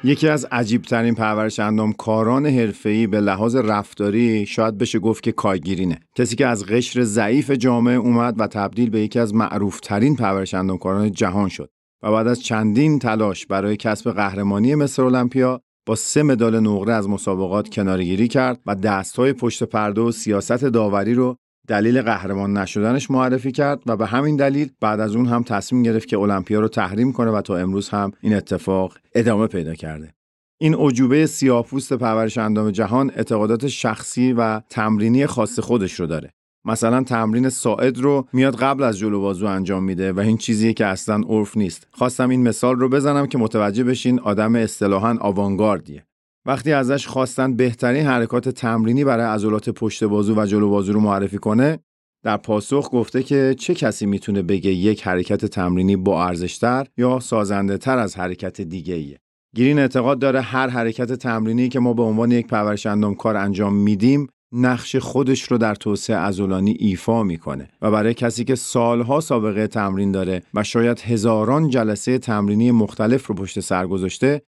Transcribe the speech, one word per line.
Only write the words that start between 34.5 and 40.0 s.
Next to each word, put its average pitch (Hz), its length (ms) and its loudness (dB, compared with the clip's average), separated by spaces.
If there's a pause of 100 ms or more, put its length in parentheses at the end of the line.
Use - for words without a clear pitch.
تمرینی 113 680 2
خاص 117 320 -2
خودش 107 340 -2
رو 87 140 -6
داره. 76 240 -6 (340)
مثلاً 117 380 0
تمرین 117 460 0
ساعد 123 500 0
رو 139 340 0
میاد 127 240 2
قبل 135 260 0
از 110 160 0
جلو 104 220 -2
بازو 98 260 -2
انجام 95 380 -2
می‌ده 95 280 -2